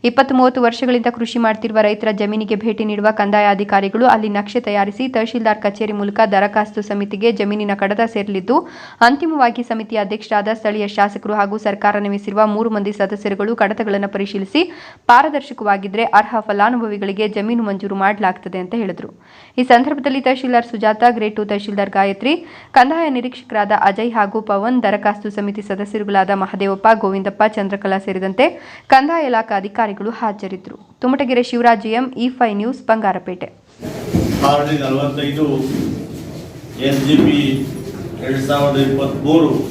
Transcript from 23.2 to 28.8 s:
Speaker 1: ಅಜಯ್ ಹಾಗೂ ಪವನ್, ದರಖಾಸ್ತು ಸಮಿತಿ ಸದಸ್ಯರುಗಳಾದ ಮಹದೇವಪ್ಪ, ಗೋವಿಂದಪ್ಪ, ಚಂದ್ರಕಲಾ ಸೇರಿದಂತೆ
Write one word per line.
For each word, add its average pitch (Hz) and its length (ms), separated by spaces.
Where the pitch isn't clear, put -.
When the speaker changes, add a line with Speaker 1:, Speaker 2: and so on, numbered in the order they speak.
Speaker 1:
ಅಜಯ್ 226 300
ಹಾಗೂ 202 220
ಪವನ್, 226 320
ದರಖಾಸ್ತು 208 540
ಸಮಿತಿ 202 320
ಸದಸ್ಯರುಗಳಾದ 202 640
ಮಹದೇವಪ್ಪ, 196 440
ಗೋವಿಂದಪ್ಪ, 196 420
ಚಂದ್ರಕಲಾ 196 500
ಸೇರಿದಂತೆ 190 400